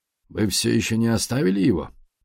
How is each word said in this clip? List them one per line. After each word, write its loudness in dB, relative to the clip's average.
Вы -2
всё 0
ещё 0
не 2
оставили 0
его? 0